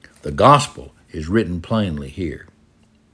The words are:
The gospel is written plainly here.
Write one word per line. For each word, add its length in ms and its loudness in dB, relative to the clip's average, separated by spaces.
The 100 -8
gospel 600 4
is 160 -8
written 340 -2
plainly 460 -4
here. 400 -10